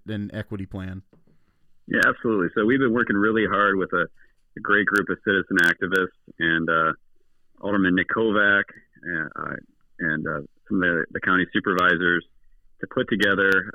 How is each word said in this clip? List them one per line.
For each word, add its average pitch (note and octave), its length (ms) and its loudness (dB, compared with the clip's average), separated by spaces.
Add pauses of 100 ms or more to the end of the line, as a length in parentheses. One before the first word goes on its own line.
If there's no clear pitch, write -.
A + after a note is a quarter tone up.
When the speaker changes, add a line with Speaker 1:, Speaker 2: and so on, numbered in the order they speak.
Speaker 1:
and G2+ 260 -6
equity G#2 340 -8
plan. F#2 360 -10 (840)
Speaker 2:
Yeah, - 180 2
absolutely. A2 480 0
So A2 100 2
we've B2 140 4
been C3 140 2
working A#2 240 0
really G#2+ 300 2
hard G2 300 2
with F#2 160 -2
a, F2 140 0 (500)
a - 40 -14
great G2+ 260 2
group G2 220 0
of F#2 160 -4
citizen F#2+ 400 0
activists, F2+ 500 0 (240)
and, E2 320 0
uh, D#2+ 220 2 (680)
alderman F#2+ 340 2
Nick F2+ 140 0
Kovac, G2+ 560 2 (380)
uh, D#2+ 520 -8 (440)
and, D#2+ 280 -4
uh, D2+ 140 -4 (280)
some G2 140 -2
of F2+ 60 2
the, E2+ 240 0
the - 80 -8
county F2+ 320 0
supervisors F2 720 0 (560)
to - 60 -8
put B2+ 220 -4
together G2 680 2